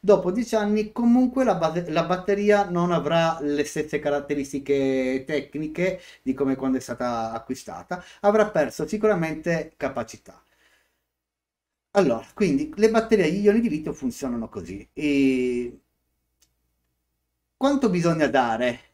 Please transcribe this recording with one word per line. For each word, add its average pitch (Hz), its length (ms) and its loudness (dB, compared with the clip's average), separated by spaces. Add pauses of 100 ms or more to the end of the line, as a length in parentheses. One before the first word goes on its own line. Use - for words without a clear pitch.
dopo 185 300 4
dieci 226 240 -2
anni 214 380 0
comunque 247 520 2
la 196 120 2
base, 165 340 -2
la 160 140 0
batteria 202 680 2
non 175 220 0
avrà 160 480 2
le 147 240 0
stesse 151 340 -4
caratteristiche 139 1300 -2
tecniche 156 760 -4 (220)
di 127 120 -2
come 135 200 0
quando 131 240 -2
è - 20 -2
stata 117 520 -4
acquistata, 113 720 -10 (180)
avrà 208 280 4
perso 151 380 -2
sicuramente 170 920 -2
capacità. 127 640 -10 (1500)
Allora, 135 380 2
quindi 151 440 0
le 214 120 4
batterie 220 380 2
agli 180 160 0
ioni 208 180 6
di 233 80 0
litio 156 240 -4
funzionano 120 560 -6
così. 92 460 -12
E 131 840 0 (1800)
quanto 262 340 2
bisogna 160 380 2
dare? 120 520 0 (140)